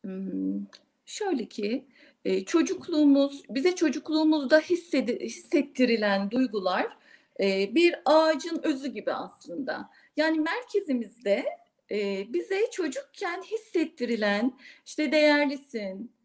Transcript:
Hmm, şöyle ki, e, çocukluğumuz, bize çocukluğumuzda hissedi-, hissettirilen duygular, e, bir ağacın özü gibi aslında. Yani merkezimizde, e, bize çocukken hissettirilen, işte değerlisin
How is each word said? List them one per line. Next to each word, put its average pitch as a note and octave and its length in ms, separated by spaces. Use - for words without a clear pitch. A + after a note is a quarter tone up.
Hmm, F#3+ 600
şöyle E4 400
ki, A3 400
e, F#3+ 200
çocukluğumuz, D4 1040
bize C#4 260
çocukluğumuzda D#4 840
hissedi-, C#4+ 680
hissettirilen G#3+ 1040
duygular, G#3+ 680
e, G3 360
bir F4 200
ağacın D#4+ 580
özü C#4 240
gibi G#3 260
aslında. - 760
Yani D#4+ 220
merkezimizde, D4+ 1040
e, G3+ 420
bize F#4+ 380
çocukken F#4 720
hissettirilen, A#3+ 1160
işte D4+ 260
değerlisin C#4 1000